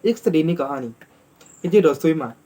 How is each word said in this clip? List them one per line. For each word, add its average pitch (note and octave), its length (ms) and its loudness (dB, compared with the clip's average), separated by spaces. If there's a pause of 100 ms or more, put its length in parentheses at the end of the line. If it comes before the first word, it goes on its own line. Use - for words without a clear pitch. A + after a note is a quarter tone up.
એક A#3 120 2
સ્ત્રીની E3 380 0
કહાની C3+ 340 -6 (720)
કે F#3 60 -6
જે G3+ 120 6
રસોઈમાં D3+ 540 0 (120)